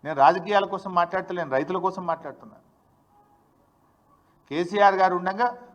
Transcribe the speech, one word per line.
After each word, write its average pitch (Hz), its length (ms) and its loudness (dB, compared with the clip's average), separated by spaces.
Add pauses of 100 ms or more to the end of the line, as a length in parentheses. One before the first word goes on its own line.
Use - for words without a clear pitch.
నేను 151 120 -6
రాజకీయాల 180 500 4
కోసం 190 300 -8
మాట్లాడతలేను, 175 560 -2
రైతుల 151 260 0
కోసం 185 280 -4
మాట్లాడుతున్నా. 147 500 -8 (1900)
కేసీఆర్ 190 460 2
గారు 185 200 2
ఉండగా 196 420 -4 (180)